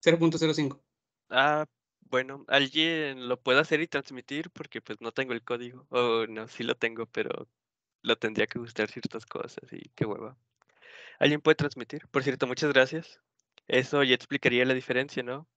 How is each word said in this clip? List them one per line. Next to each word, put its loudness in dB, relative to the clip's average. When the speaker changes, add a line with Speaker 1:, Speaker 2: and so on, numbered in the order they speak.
Speaker 1:
Cero 6
punto 4
cero 2
cinco. -2
Speaker 2:
Ah, 2
bueno, -4
¿alguien 0
lo -2
puede 4
hacer 0
y -4
transmitir? -8
Porque, -14
pues, -12
no -6
tengo -4
el -8
código. -10
O 2
no, -10
sí -10
lo -2
tengo, -4
pero -6
lo 2
tendría -2
que -10
ajustar -4
ciertas -10
cosas -12
y -16
qué -2
hueva. -10
¿Alguien 2
puede 6
transmitir? -6
Por 0
cierto, -2
muchas -2
gracias. 2
Eso 2
ya 6
explicaría 2
la 2
diferencia, -2
¿no? -10